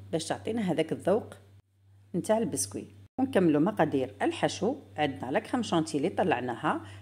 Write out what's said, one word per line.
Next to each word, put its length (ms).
باش 160
تعطينا 440
هذاك 200
الذوق 420
نتاع 220
البسكوي. 500
ونكملوا 440
مقادير 600
الحشو. 540
عندنا 340
لا 80
كريم 240
شانتي 340
اللي 120
طلعناها، 720